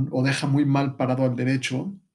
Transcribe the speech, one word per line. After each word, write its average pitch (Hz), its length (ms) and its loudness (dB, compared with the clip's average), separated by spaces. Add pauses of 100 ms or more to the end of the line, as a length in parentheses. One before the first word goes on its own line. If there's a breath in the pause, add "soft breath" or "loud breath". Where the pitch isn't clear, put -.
(100)
o 127 120 0
deja 135 240 0
muy 139 180 2
mal 139 320 0
parado 127 280 0
al 127 120 0
derecho 127 580 -2 (200)